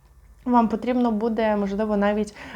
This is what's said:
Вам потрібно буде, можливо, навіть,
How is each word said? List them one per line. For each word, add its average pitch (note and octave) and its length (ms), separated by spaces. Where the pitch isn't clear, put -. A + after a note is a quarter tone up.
Вам A#3+ 220
потрібно A#3+ 440
буде, A3 440
можливо, G#3 400
навіть, G#3 380